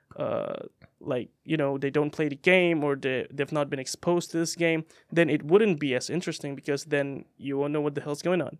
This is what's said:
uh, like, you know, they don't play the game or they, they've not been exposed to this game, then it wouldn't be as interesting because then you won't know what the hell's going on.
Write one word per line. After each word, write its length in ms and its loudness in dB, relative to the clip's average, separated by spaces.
uh, 400 -4
like, 280 -4
you 140 -2
know, 200 0
they 120 -2
don't 200 2
play 180 -2
the 80 -8
game 460 4
or 140 0
they, 340 -2
they've 220 -4
not 160 0
been 100 -4
exposed 520 -2
to 80 -4
this 180 -2
game, 280 2
then 180 4
it 120 2
wouldn't 360 6
be 160 0
as 160 -2
interesting 440 -6
because 320 -4
then 400 -2
you 220 -4
won't 160 0
know 80 0
what 120 0
the 60 -6
hell's 220 -6
going 200 2
on. 180 -8